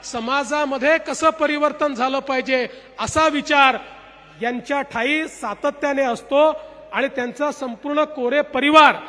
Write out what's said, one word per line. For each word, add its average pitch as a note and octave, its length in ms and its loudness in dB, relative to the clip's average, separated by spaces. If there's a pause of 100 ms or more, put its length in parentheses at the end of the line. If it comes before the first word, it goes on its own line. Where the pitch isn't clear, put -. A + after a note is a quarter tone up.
समाजामध्ये C#4 920 -2
कसं D#4 320 0
परिवर्तन D4 640 -2
झालं C4 240 -2
पाहिजे C4 500 -2 (320)
असा D#4 280 2
विचार C#4+ 480 4 (680)
यांच्या B3 400 -4
ठायी C#4 460 -2
सातत्याने C#4 760 -4
असतो C#4+ 720 0 (180)
आणि B3 160 0
त्यांचा C4 420 -4
संपूर्ण C#4+ 540 -4
कोरे C#4 360 -2
परिवार D4 540 4 (140)